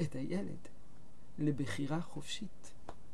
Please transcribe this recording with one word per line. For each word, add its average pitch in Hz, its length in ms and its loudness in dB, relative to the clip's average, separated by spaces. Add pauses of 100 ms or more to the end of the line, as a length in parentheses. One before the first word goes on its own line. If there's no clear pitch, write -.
את 156 140 2
הילד - 540 0 (720)
לבחירה 147 640 4
חופשית. - 720 -2 (420)